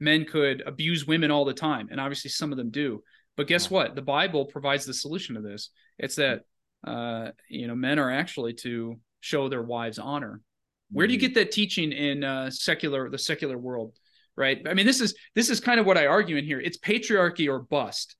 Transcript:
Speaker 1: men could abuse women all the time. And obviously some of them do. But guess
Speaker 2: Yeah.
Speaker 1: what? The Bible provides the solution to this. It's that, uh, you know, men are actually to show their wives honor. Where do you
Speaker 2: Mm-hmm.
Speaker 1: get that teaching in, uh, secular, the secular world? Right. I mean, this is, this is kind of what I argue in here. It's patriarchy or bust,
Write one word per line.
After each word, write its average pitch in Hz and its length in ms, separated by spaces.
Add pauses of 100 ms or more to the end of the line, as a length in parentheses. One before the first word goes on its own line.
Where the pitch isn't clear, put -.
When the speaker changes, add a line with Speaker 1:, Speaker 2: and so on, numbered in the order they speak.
Speaker 1:
men 151 240
could 139 380
abuse 156 440
women 156 240
all 147 140
the 139 100
time. 135 360
And 135 100
obviously 139 300
some 156 200
of 139 60
them 120 140
do. 127 340 (320)
But 143 100
guess 170 200
Speaker 2:
Yeah. 185 80
Speaker 1:
what? 151 200
The 135 80
Bible 143 440
provides 143 400
the 131 80
solution 151 400
to 107 80
this. 104 260 (300)
It's - 180
that, 135 280 (380)
uh, 117 500 (180)
you 123 160
know, 117 80
men 127 240
are 135 120
actually 131 440
to 117 440 (220)
show 139 300
their 123 120
wives 117 360
honor. 117 420 (520)
Where 165 160
do 240 40
you 254 60
Speaker 2:
Mm-hmm. 262 80
Speaker 1:
get 254 80
that 214 160
teaching 190 400
in, 143 320
uh, 135 260
secular, 139 640
the 131 80
secular 143 400
world? 120 380 (400)
Right. 135 320
I 180 60
mean, 196 120
this 262 140
is, 214 160 (180)
this 233 160
is 233 80
kind 240 220
of 214 60
what 190 120
I 147 80
argue 170 300
in 143 80
here. 143 160
It's 175 180
patriarchy 175 680
or 135 100
bust, 131 600